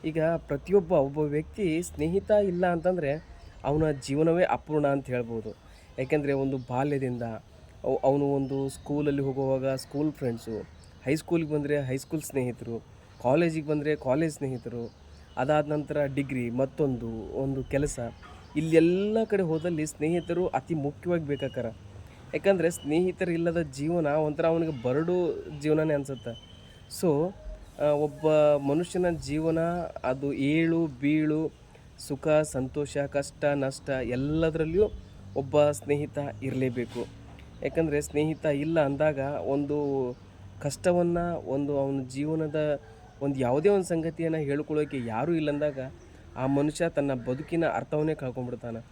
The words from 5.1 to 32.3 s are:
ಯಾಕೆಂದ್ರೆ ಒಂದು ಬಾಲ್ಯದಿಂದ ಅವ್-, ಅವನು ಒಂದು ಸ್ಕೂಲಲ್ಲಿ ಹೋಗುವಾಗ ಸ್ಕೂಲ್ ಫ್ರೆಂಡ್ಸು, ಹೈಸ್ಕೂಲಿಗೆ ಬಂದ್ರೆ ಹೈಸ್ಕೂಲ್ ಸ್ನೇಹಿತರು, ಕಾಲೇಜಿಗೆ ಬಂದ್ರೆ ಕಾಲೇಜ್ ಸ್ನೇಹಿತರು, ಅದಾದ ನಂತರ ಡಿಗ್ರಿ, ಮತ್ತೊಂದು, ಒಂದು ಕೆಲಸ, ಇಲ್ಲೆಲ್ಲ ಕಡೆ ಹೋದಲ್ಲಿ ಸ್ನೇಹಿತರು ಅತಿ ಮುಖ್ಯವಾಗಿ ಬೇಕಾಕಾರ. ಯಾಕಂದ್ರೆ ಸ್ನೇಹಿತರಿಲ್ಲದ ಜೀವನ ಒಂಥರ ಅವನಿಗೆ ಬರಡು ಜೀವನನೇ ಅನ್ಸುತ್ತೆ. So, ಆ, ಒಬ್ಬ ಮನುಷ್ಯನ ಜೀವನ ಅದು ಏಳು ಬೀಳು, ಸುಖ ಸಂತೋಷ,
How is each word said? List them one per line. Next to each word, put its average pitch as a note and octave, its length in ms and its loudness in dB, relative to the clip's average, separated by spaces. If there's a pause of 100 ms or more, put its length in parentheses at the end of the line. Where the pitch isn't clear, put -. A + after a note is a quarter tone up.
ಯಾಕೆಂದ್ರೆ C#3 340 0
ಒಂದು C3+ 240 0
ಬಾಲ್ಯದಿಂದ B2+ 640 -2 (600)
ಅವ್-, B2+ 200 0
ಅವನು C#3+ 220 4 (100)
ಒಂದು C3+ 340 -2
ಸ್ಕೂಲಲ್ಲಿ C#3+ 520 -2
ಹೋಗುವಾಗ C3+ 460 0
ಸ್ಕೂಲ್ C#3 440 -2
ಫ್ರೆಂಡ್ಸು, A#2 560 -6 (380)
ಹೈಸ್ಕೂಲಿಗೆ D#3 480 0
ಬಂದ್ರೆ D3 280 0
ಹೈಸ್ಕೂಲ್ C3+ 400 -4
ಸ್ನೇಹಿತರು, A#2+ 580 -4 (440)
ಕಾಲೇಜಿಗೆ D#3 440 4
ಬಂದ್ರೆ D3+ 280 0
ಕಾಲೇಜ್ D3 380 2
ಸ್ನೇಹಿತರು, A#2+ 600 -6 (440)
ಅದಾದ D3 300 2
ನಂತರ D3 380 0
ಡಿಗ್ರಿ, C3 440 -2
ಮತ್ತೊಂದು, A#2+ 880 -2
ಒಂದು C3+ 260 -2
ಕೆಲಸ, C#3+ 360 -2 (580)
ಇಲ್ಲೆಲ್ಲ F3 680 6
ಕಡೆ G3+ 200 0
ಹೋದಲ್ಲಿ D#3+ 420 -2
ಸ್ನೇಹಿತರು E3+ 640 0
ಅತಿ - 260 -2
ಮುಖ್ಯವಾಗಿ D#3+ 520 -2
ಬೇಕಾಕಾರ. C3 400 -2 (680)
ಯಾಕಂದ್ರೆ E3+ 360 2
ಸ್ನೇಹಿತರಿಲ್ಲದ E3+ 920 0
ಜೀವನ D3+ 460 0
ಒಂಥರ D3+ 380 2
ಅವನಿಗೆ D#3+ 380 2
ಬರಡು E3 640 0 (140)
ಜೀವನನೇ D#3 340 2
ಅನ್ಸುತ್ತೆ. C3 560 -6 (520)
So, E3+ 320 2 (460)
ಆ, D3+ 40 0
ಒಬ್ಬ D3 480 2 (400)
ಮನುಷ್ಯನ F3 380 0
ಜೀವನ D#3 500 0 (440)
ಅದು C3+ 300 -2
ಏಳು E3 540 2
ಬೀಳು, D3+ 640 2 (480)
ಸುಖ C#3+ 280 -4
ಸಂತೋಷ, D3 680 2